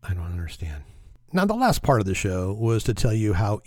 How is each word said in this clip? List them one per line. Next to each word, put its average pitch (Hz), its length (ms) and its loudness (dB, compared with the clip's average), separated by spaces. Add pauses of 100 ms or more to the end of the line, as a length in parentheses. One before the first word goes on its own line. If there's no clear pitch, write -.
I 98 100 -4
don't 87 120 -6
understand. 82 600 -8 (480)
Now, 185 140 2
the 214 80 2
last 240 280 2
part 127 180 4
of 92 60 0
the 95 80 -2
show 92 380 -2
was 113 320 0
to 117 100 0
tell 110 200 2
you 107 180 2
how 104 340 0